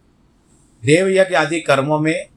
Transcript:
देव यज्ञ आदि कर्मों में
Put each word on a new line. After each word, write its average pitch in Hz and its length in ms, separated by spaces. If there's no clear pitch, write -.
देव 165 280
यज्ञ 185 240
आदि 160 260
कर्मों 147 400
में 160 260